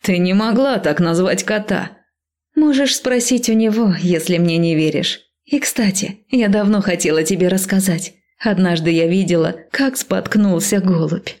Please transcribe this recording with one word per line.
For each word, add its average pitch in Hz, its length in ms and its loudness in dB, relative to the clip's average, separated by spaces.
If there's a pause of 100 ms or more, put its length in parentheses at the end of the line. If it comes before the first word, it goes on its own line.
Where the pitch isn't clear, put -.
"Ты 185 160 -2
не 180 160 0
могла 226 460 0
так 151 220 -2
назвать 180 440 0
кота". 202 540 -4 (560)
"Можешь 277 420 2
спросить 247 520 -2
у 226 60 2
него, 220 440 2
если 175 380 0
мне 165 220 2
не 165 160 2
веришь. 156 460 -2 (240)
И, 294 140 -2
кстати, - 680 -4
я 240 200 0
давно 208 340 2
хотела 160 420 0
тебе 180 240 0
рассказать. 190 680 -2 (240)
Однажды 175 520 0
я 165 160 2
видела, 170 500 0 (140)
как 269 260 -2
споткнулся 196 840 0
голубь". 170 500 -2 (100)